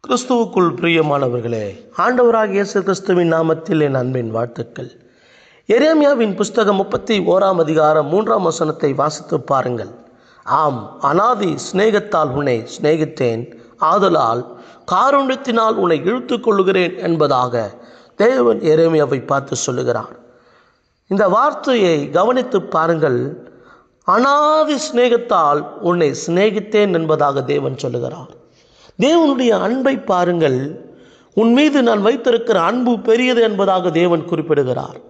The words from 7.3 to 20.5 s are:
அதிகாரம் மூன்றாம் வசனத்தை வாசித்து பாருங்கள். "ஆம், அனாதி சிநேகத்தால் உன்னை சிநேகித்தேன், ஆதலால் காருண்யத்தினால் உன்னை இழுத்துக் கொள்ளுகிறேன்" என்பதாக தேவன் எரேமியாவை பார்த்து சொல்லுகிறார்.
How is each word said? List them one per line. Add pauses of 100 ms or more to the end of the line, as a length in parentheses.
அதிகாரம்
மூன்றாம்
வசனத்தை
வாசித்து
பாருங்கள். (560)
"ஆம்,
அனாதி (160)
சிநேகத்தால்
உன்னை (120)
சிநேகித்தேன், (220)
ஆதலால் (340)
காருண்யத்தினால்
உன்னை
இழுத்துக்
கொள்ளுகிறேன்"
என்பதாக (440)
தேவன்
எரேமியாவை
பார்த்து
சொல்லுகிறார். (920)